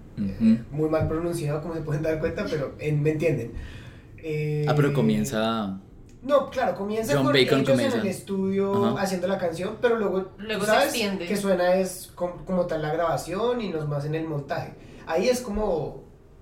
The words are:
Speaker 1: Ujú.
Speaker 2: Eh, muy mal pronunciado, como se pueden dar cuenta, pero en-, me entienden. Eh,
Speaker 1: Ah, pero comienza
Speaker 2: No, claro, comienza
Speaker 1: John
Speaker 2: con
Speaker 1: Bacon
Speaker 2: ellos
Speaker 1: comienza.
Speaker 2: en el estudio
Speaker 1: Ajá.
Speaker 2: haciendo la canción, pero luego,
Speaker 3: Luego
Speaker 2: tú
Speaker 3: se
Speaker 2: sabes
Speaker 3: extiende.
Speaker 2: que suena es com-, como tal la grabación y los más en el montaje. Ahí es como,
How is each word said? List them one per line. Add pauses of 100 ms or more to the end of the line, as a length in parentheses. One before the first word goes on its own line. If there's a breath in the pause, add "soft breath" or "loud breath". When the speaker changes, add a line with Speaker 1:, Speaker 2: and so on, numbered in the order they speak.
(180)
Speaker 1:
Ujú.
Speaker 2:
Eh,
muy
mal
pronunciado,
como
se
pueden
dar
cuenta,
pero
en-,
me
entienden. (640 loud breath)
Eh,
Speaker 1:
Ah,
pero
comienza (440)
Speaker 2:
No,
claro,
comienza
Speaker 1:
John
Speaker 2:
con
Speaker 1:
Bacon
Speaker 2:
ellos
Speaker 1:
comienza.
Speaker 2:
en
el
estudio
Speaker 1:
Ajá.
Speaker 2:
haciendo
la
canción,
pero
luego,
Speaker 3:
Luego
Speaker 2:
tú
Speaker 3:
se
Speaker 2:
sabes
Speaker 3:
extiende.
Speaker 2:
que
suena
es
com-,
como
tal
la
grabación
y
los
más
en
el
montaje. (340 loud breath)
Ahí
es
como, (400)